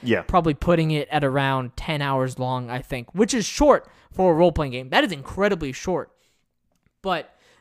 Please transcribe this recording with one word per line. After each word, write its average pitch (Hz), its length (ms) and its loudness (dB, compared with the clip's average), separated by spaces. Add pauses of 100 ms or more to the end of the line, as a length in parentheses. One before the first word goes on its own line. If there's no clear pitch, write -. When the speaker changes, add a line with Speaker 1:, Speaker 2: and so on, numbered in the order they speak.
Speaker 1:
Yeah. 107 200 2
Speaker 2:
probably 165 300 2
putting 160 380 2
it 147 180 -2
at 147 140 0
around 135 540 0
ten 151 240 -6
hours 131 360 -2
long, 127 320 -4
I 123 120 -8
think, 123 340 -12
which 208 180 2
is 226 120 -2
short 269 420 4 (240)
for 185 200 2
a 160 40 2
role-playing 160 360 2
game. 127 180 -10
That 220 140 2
is 233 80 -2
incredibly 165 600 -4
short. 160 400 -6 (920)
But 175 320 -4 (260)